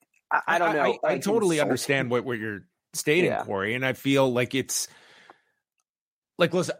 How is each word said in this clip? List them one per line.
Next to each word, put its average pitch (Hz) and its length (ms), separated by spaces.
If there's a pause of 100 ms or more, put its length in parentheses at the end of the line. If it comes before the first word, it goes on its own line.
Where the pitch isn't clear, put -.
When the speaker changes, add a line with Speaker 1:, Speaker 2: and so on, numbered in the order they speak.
(300)
Speaker 1:
I, - 180
I 165 100
don't 170 140
Speaker 2:
I, - 20
Speaker 1:
know, 151 80
Speaker 2:
I, 139 40
I 151 280
Speaker 1:
like, 135 80
Speaker 2:
totally 202 340
Speaker 1:
insulting. 147 60
Speaker 2:
understand 131 500
what, 123 140
what 123 140
you're 104 260 (280)
stating, 165 380
Speaker 1:
Yeah. - 120
Speaker 2:
Corey, 101 300
and 131 120
I 131 80
feel 135 400
like 120 200
it's, - 360 (1500)
like, 170 160
listen, 175 260